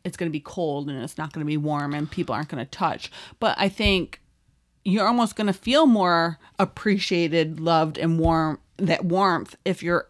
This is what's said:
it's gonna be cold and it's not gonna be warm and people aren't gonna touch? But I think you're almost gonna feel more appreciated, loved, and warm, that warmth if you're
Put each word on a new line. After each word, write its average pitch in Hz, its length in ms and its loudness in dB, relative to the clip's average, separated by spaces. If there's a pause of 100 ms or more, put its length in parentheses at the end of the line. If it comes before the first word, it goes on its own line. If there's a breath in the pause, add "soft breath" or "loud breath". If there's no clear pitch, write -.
it's 175 140 -8
gonna 170 140 -4
be 151 80 -6
cold 147 500 -6
and 131 140 -8
it's - 140 -12
not 156 160 -8
gonna 156 120 -6
be 151 120 -2
warm 147 360 -4
and 147 160 -6
people 156 240 -6
aren't 143 160 -6
gonna 131 160 -8
touch? - 460 -6 (280 loud breath)
But - 200 0
I 196 100 0
think 196 500 0 (640)
you're 196 240 2
almost 240 280 2
gonna 208 180 0
feel 269 320 4
more 175 540 4 (180 soft breath)
appreciated, 170 1040 0
loved, 160 400 2
and 165 200 2
warm, 160 380 2 (200)
that 185 280 0
warmth 180 500 0 (100)
if 190 180 -2
you're 175 260 -2